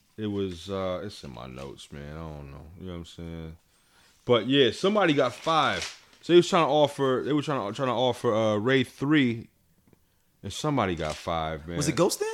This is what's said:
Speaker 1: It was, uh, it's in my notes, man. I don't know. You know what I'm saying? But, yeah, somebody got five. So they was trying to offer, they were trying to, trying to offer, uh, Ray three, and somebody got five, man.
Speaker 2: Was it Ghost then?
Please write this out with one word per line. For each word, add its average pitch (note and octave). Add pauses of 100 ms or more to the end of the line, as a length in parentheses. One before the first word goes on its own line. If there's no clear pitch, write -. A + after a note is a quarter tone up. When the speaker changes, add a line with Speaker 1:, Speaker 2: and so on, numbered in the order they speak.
(180)
Speaker 1:
It G#2+
was, F#2+
uh, F#2
it's G#2
in C#2+
my A#1
notes, B1+
man. D2
I D#2+
don't D2
know. C#2+ (140)
You F2+
know F2+
what E2+
I'm E2+
saying? E2 (680)
But, A#2
yeah, C3
somebody F#3+
got C3
five. C3+ (300)
So D#3+
they F3+
was E3+
trying E3+
to C3
offer, C#3
they C3
were D3
trying B2+
to, A2
trying C#3
to A#2+
offer, A#2+
uh, G#2+
Ray B2+
three, C3 (960)
and G2
somebody A#2+
got D#2
five, D#2+
man. E2+
Speaker 2:
Was D3+
it D3+
Ghost F#3
then? G#4+